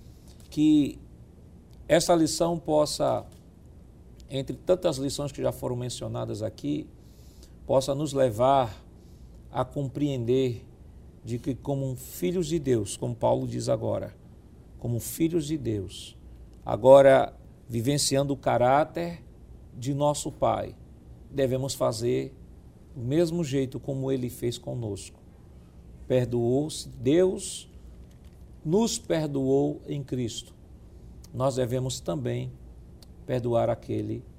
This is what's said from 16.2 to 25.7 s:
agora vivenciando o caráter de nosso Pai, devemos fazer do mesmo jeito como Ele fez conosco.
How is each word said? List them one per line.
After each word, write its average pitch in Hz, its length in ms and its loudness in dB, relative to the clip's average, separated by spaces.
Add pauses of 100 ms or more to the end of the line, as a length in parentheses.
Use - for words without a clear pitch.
agora 135 680 8 (340)
vivenciando 139 640 0
o 131 40 -2
caráter 143 880 2 (520)
de 131 160 -6
nosso 147 380 0
Pai, 104 460 -2 (520)
devemos 135 460 -2
fazer 127 580 -2 (640)
do 123 80 -12
mesmo 160 400 0
jeito 131 380 -2
como 135 320 -4
Ele 123 180 -2
fez 120 260 -6
conosco. 117 600 -10 (880)